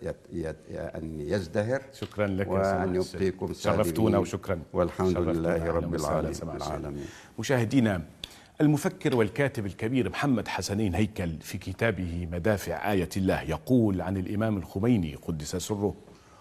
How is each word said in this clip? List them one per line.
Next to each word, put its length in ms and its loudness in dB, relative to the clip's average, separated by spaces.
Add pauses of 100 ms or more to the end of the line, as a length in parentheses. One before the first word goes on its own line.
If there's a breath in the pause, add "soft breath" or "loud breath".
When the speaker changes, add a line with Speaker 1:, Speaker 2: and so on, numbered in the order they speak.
Speaker 1:
يت-، 300 -8
يت-، 380 -6
أن 500 -8
يزدهر 600 0 (120)
Speaker 2:
شكرًا 340 -2
لك 200 0
يا 40 -2
Speaker 1:
وأن 120 2
Speaker 2:
سماحة 220 2
الشيخ. 300 0
Speaker 1:
يبقيكم 380 -2
Speaker 2:
شرفتونا 300 2
Speaker 1:
سالمين. 320 4
Speaker 2:
وشكرًا. 440 0 (140)
Speaker 1:
والحمد 400 2
Speaker 2:
شرفتونا. 180 2
Speaker 1:
لله 400 0
رب 120 0
Speaker 2:
أهلًا 120 -2
وسهلًا 160 -2
Speaker 1:
العالمين، 220 0
Speaker 2:
سماحة 240 -8
الشيخ. 140 -4
Speaker 1:
العالمين. 340 -6 (340 loud breath)
Speaker 2:
مشاهدينا، 600 2 (600 loud breath)
المفكر 540 2
والكاتب 500 2
الكبير 440 0
محمد 380 0
حسنين 480 0
هيكل 460 0
في 160 -10
كتابه 760 -2
مدافع 600 0
آية 260 2
الله 240 2
يقول 600 2
عن 160 -2
الإمام 400 0
الخميني 580 0
قدس 400 -6
سره: 400 -2 (460 loud breath)